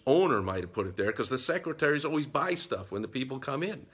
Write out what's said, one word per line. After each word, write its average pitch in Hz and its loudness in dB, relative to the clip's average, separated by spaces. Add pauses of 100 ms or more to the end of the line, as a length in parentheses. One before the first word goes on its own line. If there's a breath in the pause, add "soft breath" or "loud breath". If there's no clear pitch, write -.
owner 143 6
might 95 -2
have 90 -10
put 95 -2
it 92 -8
there 104 2
'cause 104 -2
the 131 0
secretaries 151 0
always 151 0
buy 170 0
stuff 95 -4
when 101 -2
the 107 -4
people 131 -4
come 139 -4
in. 190 -6